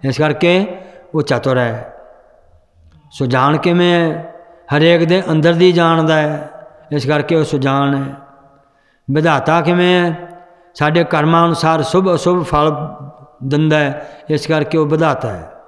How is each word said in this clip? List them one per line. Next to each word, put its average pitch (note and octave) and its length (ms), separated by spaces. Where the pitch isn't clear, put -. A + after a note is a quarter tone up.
ਇਸ C3 140
ਕਰਕੇ F3 480
ਉਹ D#3 80
ਚਤੁਰ B2+ 360
ਹੈ। A2+ 380
ਸੋ - 160
ਜਾਣ C3 300
ਕਿਵੇਂ F3 360
ਹੈ? E3 420
ਹਰੇਕ E3 280
ਦੇ F3+ 260
ਅੰਦਰ D#3+ 220
ਦੀ F3+ 200
ਜਾਣਦਾ E3 440
ਹੈ, D3+ 340
ਇਸ C#3 140
ਕਰਕੇ D3 300
ਉਹ D#3 80
ਸੁਜਾਨ C#3 500
ਹੈ। C#3 220
ਵਿਧਾਤਾ D#3 500
ਕਿਵੇਂ F3+ 400
ਹੈ? E3+ 280
ਸਾਡੇ D#3 300
ਕਰਮਾਂ E3 420
ਅਨੁਸਾਰ D#3+ 360
ਸ਼ੁਭ F#3 320
ਅਸ਼ੁਭ F3 300
ਫਲ D3+ 280
ਦਿੰਦਾ D3+ 340
ਹੈ, C#3 300
ਇਸ D3 160
ਕਰਕੇ D#3 320
ਉਹ D3+ 80
ਵਿਧਾਤਾ D3+ 420
ਹੈ। F2 240